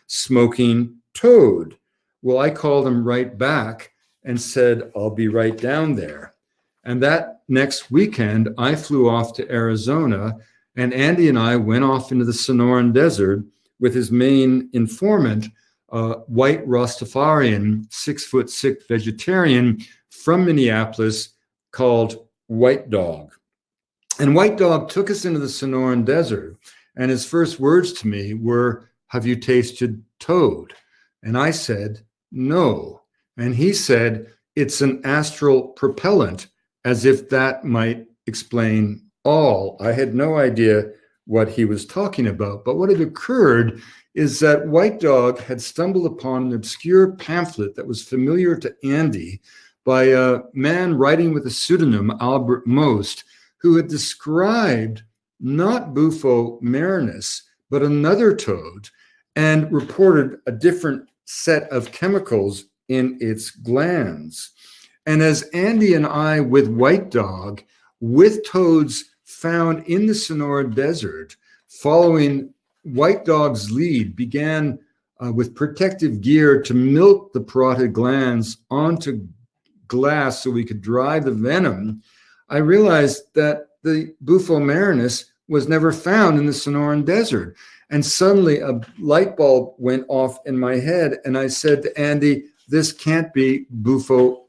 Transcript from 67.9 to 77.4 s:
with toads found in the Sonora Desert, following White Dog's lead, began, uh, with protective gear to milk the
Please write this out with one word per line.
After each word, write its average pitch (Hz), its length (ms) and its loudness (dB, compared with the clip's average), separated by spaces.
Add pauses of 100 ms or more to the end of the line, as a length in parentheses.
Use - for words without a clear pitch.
with 180 440 4
toads 160 600 0 (200)
found 165 640 -4
in 190 200 0
the 214 80 2
Sonora 143 540 -4
Desert, 135 680 -4 (320)
following 151 880 2 (280)
White 160 440 0
Dog's 139 440 0
lead, 120 460 -2
began, 147 640 -4 (440)
uh, 123 100 -6
with 120 220 -2
protective 151 680 -4
gear 143 400 4
to - 100 -6
milk 147 600 4
the 123 60 -4